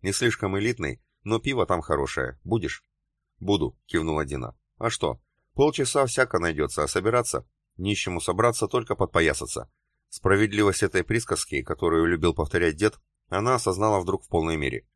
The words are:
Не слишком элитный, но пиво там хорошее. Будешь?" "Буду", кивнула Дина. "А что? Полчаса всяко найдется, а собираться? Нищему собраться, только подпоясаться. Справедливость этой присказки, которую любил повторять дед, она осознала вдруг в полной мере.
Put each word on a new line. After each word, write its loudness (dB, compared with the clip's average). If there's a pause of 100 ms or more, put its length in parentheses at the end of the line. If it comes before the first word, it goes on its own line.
Не -2
слишком 0
элитный, -2 (240)
но 0
пиво 0
там 0
хорошее. -2
Будешь?" -2 (580)
"Буду", 0 (100)
кивнула 0
Дина. -8 (220)
"А -2
что? -4 (340)
Полчаса 2
всяко 0
найдется, 0
а 0
собираться? 0 (300)
Нищему -4
собраться, 0
только -2
подпоясаться. -2 (380)
Справедливость 2
этой 0
присказки, -4
которую 2
любил 2
повторять 0
дед, 0 (280)
она 0
осознала 2
вдруг -4
в -20
полной 0
мере. -4